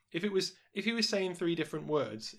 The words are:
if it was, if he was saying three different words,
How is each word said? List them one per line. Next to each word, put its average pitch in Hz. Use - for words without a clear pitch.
if 170
it 202
was, 185
if 202
he 226
was 226
saying 190
three 170
different 151
words, 113